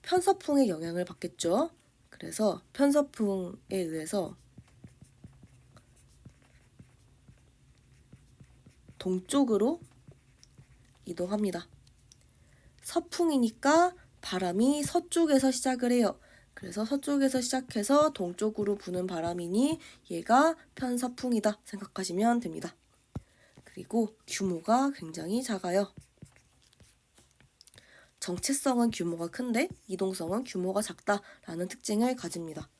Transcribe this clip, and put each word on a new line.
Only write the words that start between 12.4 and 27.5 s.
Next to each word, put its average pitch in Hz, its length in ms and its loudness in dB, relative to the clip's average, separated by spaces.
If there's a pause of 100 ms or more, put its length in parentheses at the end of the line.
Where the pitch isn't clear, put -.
서풍이니까 330 1120 2 (260)
바람이 208 640 0
서쪽에서 302 680 2
시작을 254 400 -2
해요. 240 280 2 (360)
그래서 196 300 -6
서쪽에서 269 560 0
시작해서 262 720 2
동쪽으로 202 640 -2
부는 180 300 -6
바람이니 180 720 0 (320)
얘가 247 440 4 (200)
편서풍이다 247 880 -2
생각하시면 202 760 0
됩니다. 160 340 -10 (880)
그리고 - 500 -4 (120)
규모가 220 680 0
굉장히 165 480 -6
작아요. 190 500 -2 (2250)